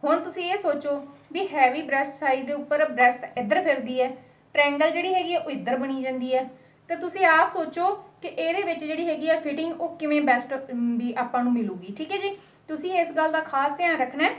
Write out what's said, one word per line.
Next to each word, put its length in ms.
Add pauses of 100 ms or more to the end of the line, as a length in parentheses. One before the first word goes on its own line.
ਹੁਣ 180
ਤੁਸੀਂ 300
ਇਹ 80
ਸੋਚੋ 420 (320)
ਵੀ 160
ਹੈਵੀ 340
ਬ੍ਰੈਸਟ 320
ਸਾਈਜ਼ 320
ਦੇ 60
ਉੱਪਰ 320
ਬ੍ਰੈਸਟ 540
ਇੱਧਰ 240
ਫਿਰਦੀ 380
ਹੈ, 80 (460)
ਟ੍ਰਾਇੰਗਲ 360
ਜਿਹੜੀ 240
ਹੈਗੀ 200
ਹੈ 40
ਉਹ 120
ਇੱਧਰ 260
ਬਣੀ 260
ਜਾਂਦੀ 320
ਹੈ, 140 (420)
ਤੇ 60
ਤੁਸੀਂ 300
ਆਪ 260
ਸੋਚੋ 420 (280)
ਕਿ 60
ਇਹਦੇ 340
ਵਿੱਚ 220
ਜਿਹੜੀ 240
ਹੈਗੀ 220
ਆ 100
ਫਿਟਿੰਗ 400
ਉਹ 160
ਕਿਵੇਂ 240
ਬੈਸਟ, 340
ਅਮ, 440
ਵੀ 200
ਆਪਾਂ 260
ਨੂੰ 80
ਮਿਲੂਗੀ, 460
ਠੀਕ 140
ਹੈ 40
ਜੀ। 200 (320)
ਤੁਸੀਂ 260
ਇਸ 180
ਗੱਲ 200
ਦਾ 80
ਖਾਸ 360
ਧਿਆਨ 200
ਰੱਖਣਾ 280
ਹੈ 140